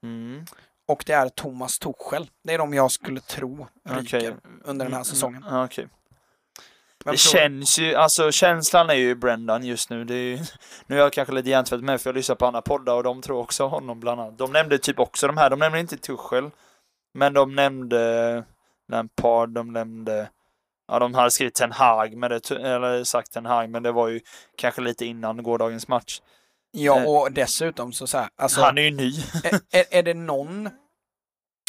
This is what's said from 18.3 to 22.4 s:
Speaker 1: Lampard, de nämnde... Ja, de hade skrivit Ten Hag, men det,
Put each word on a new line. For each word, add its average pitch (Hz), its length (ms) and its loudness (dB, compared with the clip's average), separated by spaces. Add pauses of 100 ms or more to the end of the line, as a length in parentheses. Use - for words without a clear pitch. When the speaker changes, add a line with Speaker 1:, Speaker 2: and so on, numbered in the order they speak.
Speaker 1:
Lampard, 117 560 2
de 117 240 -8
nämnde... 113 580 -6 (580)
Ja, 113 100 0
de 123 160 2
hade 123 160 6
skrivit 127 240 0
Ten 117 180 0
Hag, 113 440 4
men 120 140 -4
det, 117 200 -4